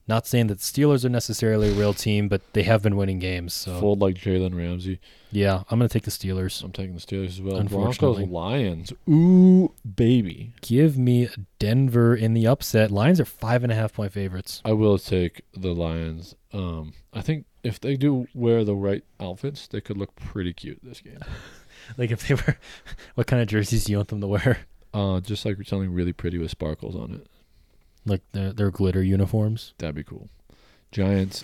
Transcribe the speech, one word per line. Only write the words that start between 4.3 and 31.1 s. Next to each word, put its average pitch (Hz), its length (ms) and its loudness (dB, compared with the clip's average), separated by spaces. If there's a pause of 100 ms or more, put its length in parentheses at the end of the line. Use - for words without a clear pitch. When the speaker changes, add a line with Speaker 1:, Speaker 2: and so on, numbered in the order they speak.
Speaker 2:
Ramsey. 90 460 -6 (320)
Speaker 1:
Yeah, 98 400 0
I'm 117 80 2
gonna 120 100 4
take - 140 -2
the 104 80 -8
Steelers. 92 500 -4
Speaker 2:
I'm 92 120 -12
taking 95 200 -10
the 87 80 -12
Steelers 98 280 -6
as 92 120 -12
well. 95 140 -4
Speaker 1:
Unfortunately. 101 680 0
Speaker 2:
Broncos, 92 40 -6
Lions. 90 640 -4 (160)
Ooh, 185 600 8 (240)
baby. 117 560 0 (100)
Speaker 1:
Give 139 360 2
me 123 320 2 (280)
Denver 120 580 4
in 113 200 2
the 113 100 2
upset. 110 460 2
Lions 135 280 4
are 143 60 2
five 120 380 -2
and 120 80 0
a 110 40 0
half 110 180 -2
point 101 200 -6
favorites. 95 500 -8
Speaker 2:
I 110 100 0
will 107 260 4
take 90 420 -2 (140)
the 92 180 -4
Lions. 82 600 -6 (160)
Um, 82 420 -8 (200)
I 104 80 -8
think 156 240 -4 (180)
if 113 160 -6
they 139 160 -2
do 131 380 0
wear 117 320 2
the 104 100 0
right 98 300 -2 (160)
outfits, 101 480 -10
they 104 100 -8
could 101 180 -10
look 98 200 -8
pretty 90 360 -6
cute - 300 -16
this 123 160 -20
game. - 220 -20
Speaker 1:
<laughs> - 760 -18
Like 120 140 -2
if - 160 -4
they 139 80 2
were, - 220 0 (280)
<laughs> - 300 -18
what 120 120 -2
kind 123 140 2
of 110 60 0
jerseys 107 380 0
do 104 80 0
you 101 60 2
want 104 100 -4
them 104 120 -6
to 101 60 -4
wear? 104 320 2 (340)
Speaker 2:
Uh, 98 280 0
just, 101 240 -6
like, 101 200 -4
something 95 280 -4
really 87 200 -2
pretty 87 240 -6
with 82 140 -6
sparkles - 440 -8
on - 180 -10
it. - 140 -16 (800)
Speaker 1:
Like, 101 160 -2 (120)
their, 95 200 -4
their 101 180 0
glitter 92 320 0
uniforms? 104 760 0
Speaker 2:
That'd 78 180 -6
be 73 80 -8
cool. - 260 -18 (640)
Giants, 95 520 0